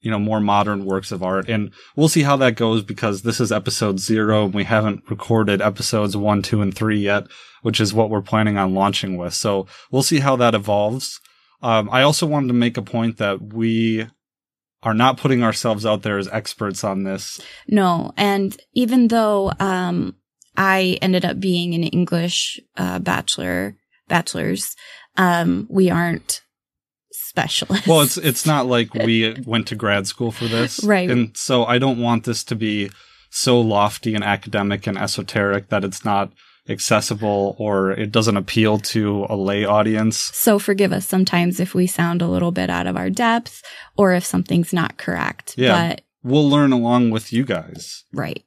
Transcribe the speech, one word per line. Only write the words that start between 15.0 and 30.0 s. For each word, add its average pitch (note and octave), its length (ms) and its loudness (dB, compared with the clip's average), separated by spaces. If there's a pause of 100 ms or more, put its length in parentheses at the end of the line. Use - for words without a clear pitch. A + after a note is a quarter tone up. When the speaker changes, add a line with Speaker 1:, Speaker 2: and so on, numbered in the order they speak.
Speaker 1:
putting C3 260 2
ourselves A2 440 0
out G#2+ 160 0
there G2+ 160 0
as G2 100 -4
experts G#2+ 560 -6
on G2 200 -4
this. F#2+ 360 -8 (260)
Speaker 2:
No. F#3 520 2
And G3 360 0 (200)
even A#3+ 340 4
though, G#3+ 500 2
um, F3+ 560 -2 (440)
I F#3+ 420 2
ended F#3 240 2
up F3+ 160 -2
being F3 340 -2
an E3+ 100 0
English, F3 760 -2 (160)
uh, - 220 -4
bachelor, F3+ 800 -4 (300)
bachelor's, - 680 -4 (400)
um, F3 540 2
we F#3+ 180 4
aren't E3+ 540 -2 (720)
specialists. - 760 -4
Speaker 1:
Well, D#3+ 140 6
it's, C3+ 160 0
it's D#3 280 -2
not C#3+ 200 2
like A#2 260 0
we A2+ 420 0 (120)
went A2+ 220 -2
to A#2 60 -8
grad G2+ 320 0